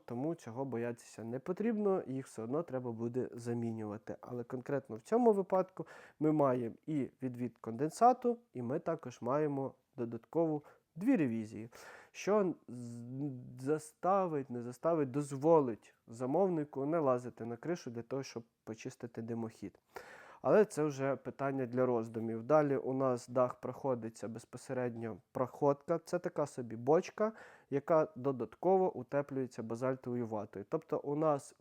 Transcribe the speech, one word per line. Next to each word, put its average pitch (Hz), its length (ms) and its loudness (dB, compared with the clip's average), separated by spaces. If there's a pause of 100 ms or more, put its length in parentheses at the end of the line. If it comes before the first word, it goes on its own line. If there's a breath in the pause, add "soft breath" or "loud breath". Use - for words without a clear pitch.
тому 139 300 -4
цього 123 300 -8
боятися 117 580 -6
не 120 160 -6
потрібно, 202 680 0
їх 131 200 -6
все - 160 -10
одно 139 200 -2
треба 127 280 -4
буде 117 420 -2
замінювати. 113 880 -4
Але 123 220 -8
конкретно 127 520 -6
в 113 60 -12
цьому 233 300 4
випадку 185 560 0 (320 loud breath)
ми 156 120 4
маємо 127 440 2 (100)
і 147 240 -2 (120)
відвід 123 360 -6
конденсату, 226 800 2 (160)
і 127 80 -6
ми 123 180 -2
також 151 420 -6
маємо 135 520 0 (220)
додаткову 143 680 -2 (320 loud breath)
дві 233 200 2
ревізії, 113 540 -2 (420 loud breath)
що 196 420 2 (140)
з-, 123 960 -10
заставить, 156 880 0
не 120 120 -4
заставить, 139 500 0
дозволить 143 840 4 (120)
замовнику 143 800 0
не 165 140 2
лазити 123 460 0
на 117 120 -6
кришу 160 340 -6
для 117 100 -8
того, 135 220 -6
щоб 113 200 -10 (200)
почистити 117 580 -10
димохід. 113 580 -6 (640 loud breath)
Але 190 240 6
це 151 180 -2
вже 135 320 0
питання 135 500 -4
для 123 200 2
роздумів. 113 580 -2
Далі 143 340 6
у 131 160 -2
нас 131 340 0
дах 123 260 2
проходиться 120 760 -4
безпосередньо 117 920 -6 (140)
проходка. 143 760 2
Це 180 140 -2
така 160 260 -2
собі 117 300 -8
бочка, 165 560 4 (380 loud breath)
яка 156 460 4
додатково 139 800 2
утеплюється 131 680 -4
базальтовою 123 640 -2
ватою. 104 420 -6
Тобто 156 280 -2
у 143 180 -4
нас 151 460 0